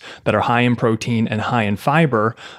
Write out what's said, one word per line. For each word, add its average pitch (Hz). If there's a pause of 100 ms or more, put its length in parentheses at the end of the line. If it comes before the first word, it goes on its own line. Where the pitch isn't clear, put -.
(240)
that -
are 104
high 120
in 123
protein 113
and 107
high 120
in 104
fiber, 120 (220)